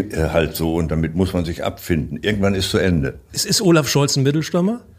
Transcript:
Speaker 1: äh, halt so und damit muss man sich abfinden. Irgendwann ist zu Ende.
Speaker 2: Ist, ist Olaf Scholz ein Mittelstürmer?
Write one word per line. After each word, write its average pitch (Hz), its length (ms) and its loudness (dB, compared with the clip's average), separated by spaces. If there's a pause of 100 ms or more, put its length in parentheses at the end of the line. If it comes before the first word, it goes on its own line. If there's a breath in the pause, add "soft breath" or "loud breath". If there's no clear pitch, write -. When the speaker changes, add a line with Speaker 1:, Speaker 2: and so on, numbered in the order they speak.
(120)
Speaker 1:
äh, 80 200 0
halt 80 220 2
so 82 220 0
und 82 160 0
damit 80 240 0
muss 90 160 2
man 87 120 0
sich 82 200 -6
abfinden. 85 580 -2
Irgendwann 101 320 0
ist 95 160 -2
zu 110 80 2
Ende. 80 400 0 (140)
Speaker 2:
Ist, - 140 -4
ist 208 140 0
Olaf 165 280 4
Scholz 143 280 2
ein 143 60 2
Mittelstürmer? 175 600 0 (160)